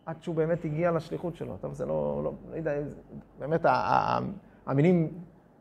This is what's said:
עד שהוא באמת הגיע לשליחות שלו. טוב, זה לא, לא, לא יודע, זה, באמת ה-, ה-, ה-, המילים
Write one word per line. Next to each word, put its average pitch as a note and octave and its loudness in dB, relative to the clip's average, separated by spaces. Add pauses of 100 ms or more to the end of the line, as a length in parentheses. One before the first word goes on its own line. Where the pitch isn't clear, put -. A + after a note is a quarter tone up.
עד D#3+ -8
שהוא E3+ -6
באמת E3 0
הגיע E3 0
לשליחות D#3+ -4
שלו. B2+ -8
טוב, C#3+ -6
זה C#3 -4
לא, D3 0
לא, D3 -2 (180)
לא - -10
יודע, D3+ -2
זה, C#3 -8 (440)
באמת D#3+ 0
ה-, C#3 8
ה-, A#2+ 4
ה-, - 2 (460)
המילים D#3+ 4 (500)